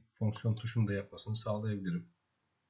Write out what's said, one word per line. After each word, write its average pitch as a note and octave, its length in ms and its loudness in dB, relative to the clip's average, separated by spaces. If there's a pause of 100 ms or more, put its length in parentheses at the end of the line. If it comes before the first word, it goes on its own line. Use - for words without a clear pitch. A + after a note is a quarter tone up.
(140)
fonksiyon A2 400 2
tuşunu A2+ 340 2
da G2+ 40 2
yapmasını G2+ 440 -4
sağlayabilirim. G#2 760 -2 (580)